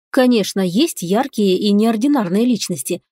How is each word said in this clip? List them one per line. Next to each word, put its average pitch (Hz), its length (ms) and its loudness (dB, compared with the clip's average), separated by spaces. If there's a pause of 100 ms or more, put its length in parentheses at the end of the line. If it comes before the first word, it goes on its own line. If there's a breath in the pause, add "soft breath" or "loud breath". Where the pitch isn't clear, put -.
(100)
Конечно, 247 500 2
есть 190 420 -2
яркие 202 560 0
и 202 140 0
неординарные 220 720 0
личности, 185 680 -4